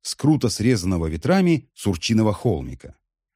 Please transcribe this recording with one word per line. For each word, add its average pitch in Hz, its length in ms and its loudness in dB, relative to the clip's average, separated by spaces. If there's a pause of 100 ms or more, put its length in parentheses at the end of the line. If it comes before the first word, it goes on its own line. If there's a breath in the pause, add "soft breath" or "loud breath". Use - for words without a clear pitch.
с - 140 -10
круто 139 320 2
срезанного 92 580 0
ветрами 151 680 0
сурчиного - 580 0
холмика. 69 640 -6 (400)